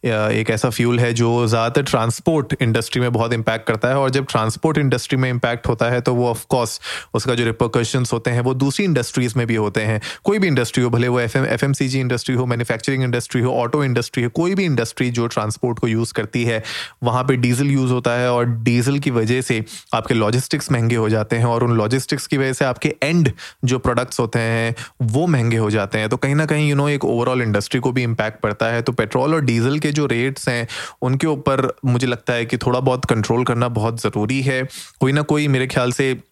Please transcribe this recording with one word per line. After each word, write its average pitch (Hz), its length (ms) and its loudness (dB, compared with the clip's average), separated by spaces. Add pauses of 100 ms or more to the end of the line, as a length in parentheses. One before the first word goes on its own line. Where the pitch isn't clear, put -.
अ, - 20 0 (240)
एक 110 180 0
ऐसा 113 200 2
फ्यूल 120 300 2
है 120 140 2
जो 117 340 2
ज़्यादातर 117 360 2
ट्रांसपोर्ट 135 800 0
इंडस्ट्री 117 400 0
में 120 120 2
बहुत 117 200 0
इम्पैक्ट 113 340 -2
करता 110 200 0
है, 131 80 2
और 135 140 2
जब 135 160 0
ट्रांसपोर्ट 117 520 0
इंडस्ट्री 131 400 0
में 131 120 2
इम्पैक्ट 120 380 -2
होता 117 180 0
है, 123 160 0
तो 127 140 0
वो, 120 180 2
of 113 60 -6
course, - 420 -2 (320)
उसका 120 220 0
जो 120 100 0
रिपरकशंस 120 680 0
होते 120 180 -2
हैं, 120 100 0
वो 127 120 0
दूसरी 139 320 0
इंडस्ट्रीज 127 520 0
में 117 100 0
भी 113 80 0
होते 107 260 0
हैं। 107 200 0 (220)
कोई 202 160 2
भी 190 80 2
इंडस्ट्री 127 360 2
हो, 123 60 2
भले 120 180 2
वो 123 120 2
एफ़एम, 123 260 0
एफ़एमसीजी 135 540 0
इंडस्ट्री 127 360 -2
हो, 127 100 0
मैन्युफैक्चरिंग 123 580 -2
इंडस्ट्री 123 380 -2
हो, 127 120 2
ऑटो 123 300 0
इंडस्ट्री 123 400 -2
हो, 120 60 0
कोई 175 260 0
भी 190 100 0
इंडस्ट्री 123 440 0
जो 117 180 0
ट्रांसपोर्ट 113 520 -2
को 123 80 0
यूज़ 113 260 -2
करती 117 300 -2
है, 113 200 0 (400)
वहाँ 120 200 0
पे 135 120 2
डीजल 123 320 2
यूज़ 131 240 2
होता 123 200 0
है, 123 200 0
और 120 140 2
डीजल 120 540 0
की 139 120 -2
वजह 120 300 0
से 113 240 -2 (280)
आपके 117 200 0
लॉजिस्टिक्स 120 580 0
महंगे 117 240 2
हो 110 140 2
जाते 110 260 0
हैं, 117 100 2
और 117 180 2
उन 120 140 2
लॉजिस्टिक्स 127 500 0
की 143 100 -2
वजह 135 160 0
से 139 120 0
आपके 131 380 -2
एंड 160 280 4 (340)
जो 123 140 2
प्रोडक्ट्स 123 400 -2
होते 117 200 0
हैं, 113 360 0 (260)
वो 127 260 2
महंगे 117 300 2
हो 107 120 2
जाते 104 300 0
हैं। 110 100 -2
तो 117 80 0
कहीं 139 180 0
ना 156 100 2
कहीं, 151 260 2
you 139 80 2
know, 143 120 2
एक 143 100 -2
overall 123 400 0
इंडस्ट्री 107 380 0
को 127 120 0
भी 127 120 0
इम्पैक्ट 110 360 -2
पड़ता 107 260 -2
है। 117 160 0
तो 120 100 0
पेट्रोल 127 420 0
और 160 80 0
डीजल 123 380 0
के 151 120 -2
जो 147 140 0
रेट्स 127 440 -2
हैं, 120 180 -2 (340)
उनके 131 260 0
ऊपर 135 480 0 (100)
मुझे 123 220 2
लगता 123 260 -2
है 120 120 -2
कि 120 120 -4
थोड़ा 123 220 0
बहुत 127 260 0
कंट्रोल 117 380 2
करना 120 240 0
बहुत 113 340 -2
ज़रूरी 110 400 0
है। 131 260 0 (320)
कोई 135 120 4
ना 147 100 2
कोई, 151 260 2
मेरे 131 200 2
ख्याल 123 240 0
से 135 200 0 (200)